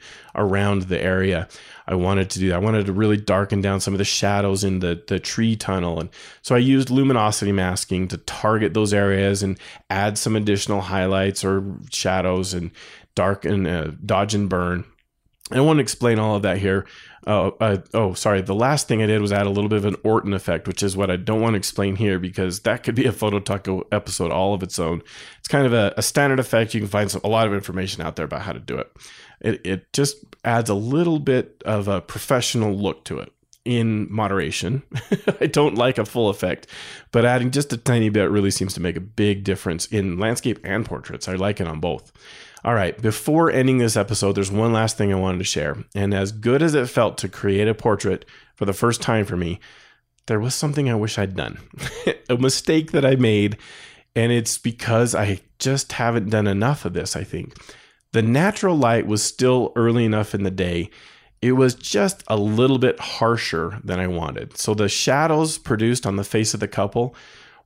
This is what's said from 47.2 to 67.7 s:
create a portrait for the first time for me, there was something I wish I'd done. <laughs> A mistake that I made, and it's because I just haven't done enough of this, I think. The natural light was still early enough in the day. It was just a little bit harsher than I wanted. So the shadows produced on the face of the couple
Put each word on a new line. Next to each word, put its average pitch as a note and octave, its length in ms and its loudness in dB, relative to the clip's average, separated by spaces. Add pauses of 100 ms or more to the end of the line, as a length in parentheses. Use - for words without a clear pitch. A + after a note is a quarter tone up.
create G2+ 400 0
a A2 60 2
portrait G2+ 500 0 (320)
for - 80 -4
the G2 80 0
first A#2 280 2
time A2 240 2
for F#2+ 120 -4
me, F2 240 -4 (680)
there G#2+ 140 0
was B2 160 -2
something C#3+ 340 -2
I A2+ 60 0
wish G#2+ 220 -2
I'd F#2+ 180 -2
done. A#1+ 240 -6 (340)
<laughs> - 340 -6
A B2+ 80 2
mistake D#3 540 0
that D3 140 2
I C3+ 100 6
made, G#2+ 440 4 (580)
and A#2 160 2
it's A#2 260 0
because A#2 560 0
I G2 260 0 (200)
just C3 320 -2
haven't A#2 380 0
done G#2+ 180 2
enough A2 360 0
of F2 100 -6
this, E2 200 -4
I D#2 80 -6
think. - 320 -10 (560)
The A2+ 120 2
natural E3+ 540 2
light A#2 300 4
was G#2 160 0
still B2 540 2
early A#2 280 4
enough G#2+ 300 0
in G2+ 80 -2
the G2 80 0
day. F2 400 -2 (500)
It B2 120 2
was C3 240 4
just - 500 -2
a A2 100 0
little A2 420 2
bit B2+ 200 2
harsher G#2 880 -2
than F#2 160 -4
I F#2 80 -2
wanted. E2 480 -6
So - 180 -2
the G#2 140 2
shadows D#3 680 2
produced A2+ 480 0
on G2 100 -2
the G2 80 -2
face A2 300 0
of G2+ 60 -6
the G#2 60 -4
couple G#2+ 480 -2 (500)